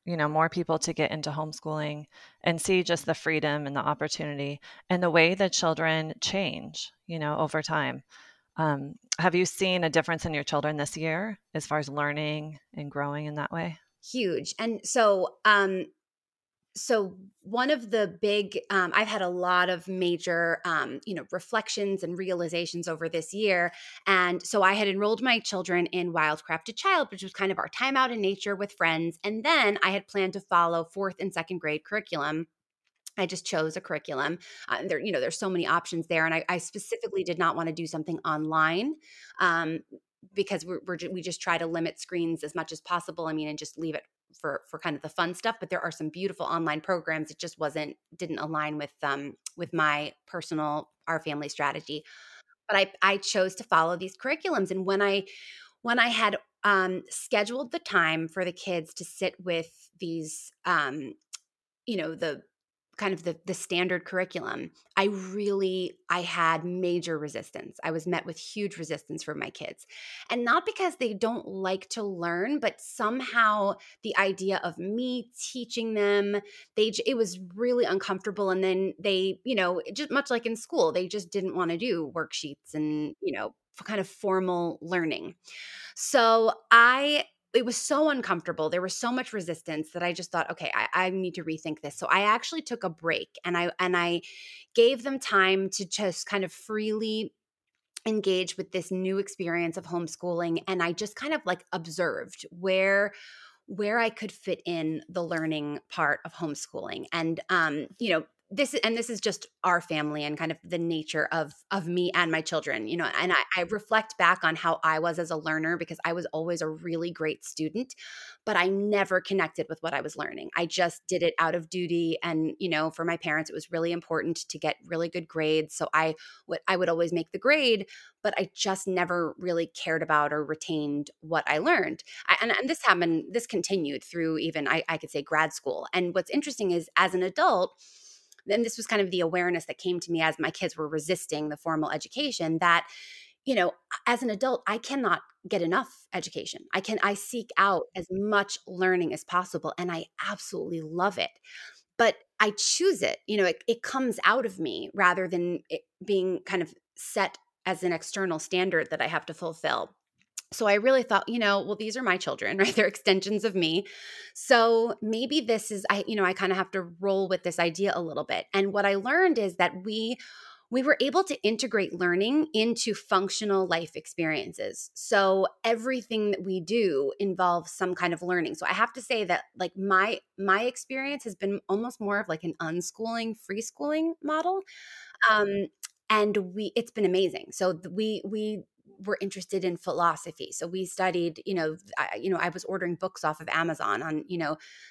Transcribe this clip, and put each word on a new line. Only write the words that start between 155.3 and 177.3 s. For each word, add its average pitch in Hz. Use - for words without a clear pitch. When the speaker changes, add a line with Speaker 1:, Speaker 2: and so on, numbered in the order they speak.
Speaker 2:
it 160
being 185
kind 180
of 160
set -
as 180
an 180
external 175
standard 180
that 147
I 120
have 160
to 160
fulfill. 160
So 226
I 202
really 247
thought, 220
you 240
know, 202
"Well, 196
these 214
are 262
my 185
children, 156
<laughs> -
right? 196
They're 214
extensions 196
of 196
me. 170
So 233
maybe 226
this 220
is, 196
I, 202
you -
know, 202
I 185
kinda 190
have 185
to 190
roll 190
with 185
this 175
idea 175
a 170
little 151
bit." -
And 196
what 202
I 202
learned 269
is 190
that 180
we, 220
we 254
were 285
able 285
to 302
integrate 214
learning 196
into 226
functional 196
life 170
experiences. -
So 196
everything 226
that 185
we 185
do 165
involves 180